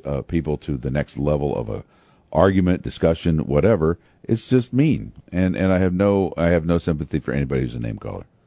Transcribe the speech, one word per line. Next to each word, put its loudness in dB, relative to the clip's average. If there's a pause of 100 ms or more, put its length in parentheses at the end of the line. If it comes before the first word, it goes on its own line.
uh, -4
people -2
to -6
the -6
next -4
level 0
of -6
a -8 (480)
argument, 4
discussion, 0
whatever. 2 (260)
It's -4
just 0
mean. 0 (200)
And, 0
and 2
I 4
have 2
no, 2
I 2
have 2
no 2
sympathy -2
for -4
anybody -2
who's -6
a -8
name -6
caller. -12 (200)